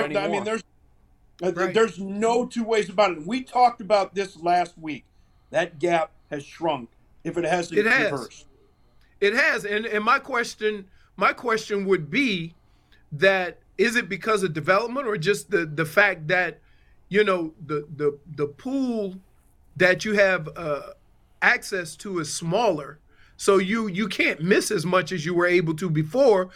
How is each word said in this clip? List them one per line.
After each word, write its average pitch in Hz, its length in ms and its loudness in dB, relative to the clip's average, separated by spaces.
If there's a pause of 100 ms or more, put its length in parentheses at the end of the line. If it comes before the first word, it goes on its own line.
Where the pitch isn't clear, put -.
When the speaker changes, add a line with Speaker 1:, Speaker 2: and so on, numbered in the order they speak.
Speaker 1:
Not - 40 4
Speaker 2:
I - 40 -4
mean, 196 80 0
Speaker 1:
anymore. 196 280 -2
Speaker 2:
there's, 220 180 -4 (800)
uh, 180 120 -2
Speaker 3:
Right. 180 200 -2
Speaker 2:
there's 214 260 2
no 220 460 0
two 240 180 -4
ways 214 260 0
about 196 220 4
it. 165 80 -6
And 151 80 -10
we 254 160 -4
talked 247 380 4
about 196 320 0
this 190 240 -6
last 175 400 0
week. 156 280 -10 (460)
That 165 280 -2
gap 170 320 0 (180)
has 143 140 -8
shrunk 147 460 -4 (340)
if 160 140 -6
it 165 80 -2
hasn't 175 340 0
Speaker 3:
It 214 60 4
has. 226 260 2
Speaker 2:
reversed. 123 340 -10 (760)
Speaker 3:
It 202 120 4
has. 269 320 2
And, 208 200 -2
and 214 180 -2
my 254 160 4
question, 220 640 -4 (300)
my 220 180 2
question 214 520 -2
would 165 260 0
be 185 420 -2 (580)
that 180 460 2 (200)
is 226 180 2
it 208 140 0
because 196 340 -2
of 170 100 0
development 226 540 0
or 208 100 -2
just 196 320 -2
the, 175 160 0
the 156 200 -4
fact 185 420 2
that, 180 320 -2 (500)
you 202 140 4
know, 175 300 0 (120)
the, 147 300 -6
the, 143 220 -2 (180)
the 147 120 -4
pool 233 680 -4 (600)
that 180 260 2
you 214 100 -4
have, 185 440 2
uh, 151 240 -6 (600)
access 196 540 0
to 196 240 -8
is 151 140 -6
smaller. 165 640 -2 (400)
So 196 220 4
you, 214 280 -2
you 202 200 -2
can't 220 340 -2
miss 214 300 2
as 170 140 -2
much 180 260 0
as 175 140 -4
you 175 100 -2
were 175 100 2
able 175 300 2
to 180 140 -4
before 185 680 2